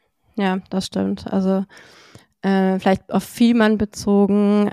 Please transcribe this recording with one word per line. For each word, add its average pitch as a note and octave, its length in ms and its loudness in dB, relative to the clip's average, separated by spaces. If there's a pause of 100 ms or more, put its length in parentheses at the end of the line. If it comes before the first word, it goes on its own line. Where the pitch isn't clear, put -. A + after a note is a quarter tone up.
(380)
Ja, F#3+ 220 -2 (100)
das F#3+ 160 -4
stimmt. G3 420 -6
Also, F#3+ 380 -2 (760)
äh, F#3+ 380 0
vielleicht F#3+ 320 -2
auf F#3+ 120 -2
Vielmann A3+ 540 2
bezogen, G3+ 960 0